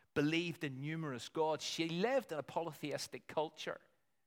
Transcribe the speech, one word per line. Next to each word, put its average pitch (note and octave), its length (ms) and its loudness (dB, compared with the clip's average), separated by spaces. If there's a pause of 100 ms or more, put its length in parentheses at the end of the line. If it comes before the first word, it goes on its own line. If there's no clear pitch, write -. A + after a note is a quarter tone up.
(140)
believed D#3+ 480 4
in C3 180 -4
numerous D3+ 480 -4
gods. D#3 360 2
She E3 240 0
lived G#3+ 420 2
in D#3 80 -4
a C#3 60 0
polytheistic D3+ 840 -4
culture. - 540 -4 (460)